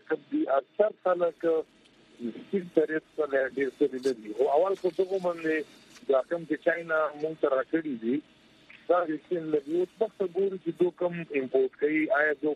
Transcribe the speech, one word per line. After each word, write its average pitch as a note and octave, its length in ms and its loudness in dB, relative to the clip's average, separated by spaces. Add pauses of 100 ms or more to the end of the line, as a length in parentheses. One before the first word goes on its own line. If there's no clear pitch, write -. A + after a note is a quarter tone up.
کوم D#3 120 -2 (120)
دي، D4+ 100 0 (180)
اکثر G#3 300 0 (160)
خلک F3 420 0 (760)
ویکسین F3 520 -6
طریق D#3 400 0
ته D#3 160 0
له C3+ 80 4 (160)
ډېر C3+ 220 0
څه D3 160 4
نه B2+ 240 0
دي. G#2+ 180 -12
خو B2+ 80 2 (140)
اول F#3+ 240 2
خو F#3 160 0
دغو F#3+ 260 0
باندې E3 320 0 (540)
دا C3 180 4
کوم E3+ 200 -4
چې D3+ 80 -2 (100)
چاینا E3 340 2 (220)
مونږ D#3+ 180 -4
ته D3+ 160 2
راکړي D3+ 380 -2 (100)
دي، A#2+ 120 0 (720)
دا F3 180 4
ویکسین D#3+ 460 -6
لګوي. D3 260 0
اوس F3+ 120 -2 (100)
وخت G#3+ 180 -2 (160)
ګورو G3 280 0
چې E3+ 60 -4 (100)
دو F3 100 4 (100)
کوم F3 140 -2 (260)
امپورټ C3 400 0
کوي، D#3 240 2 (160)
آیا D3+ 120 4 (120)
دو D3+ 120 0